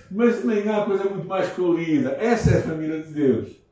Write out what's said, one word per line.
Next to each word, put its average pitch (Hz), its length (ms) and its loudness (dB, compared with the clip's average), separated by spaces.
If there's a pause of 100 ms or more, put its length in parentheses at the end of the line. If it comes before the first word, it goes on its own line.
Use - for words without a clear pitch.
(100)
mas 214 300 2
de 240 60 -2
manhã 208 320 0
a 202 80 0
coisa 196 180 0
é 202 60 -2
muito 180 180 -8
mais 190 220 -2
colorida. 165 680 0
Essa 220 340 2
é - 60 4
a - 40 0
família 156 400 -6
de - 100 -16
Deus. 123 360 2 (220)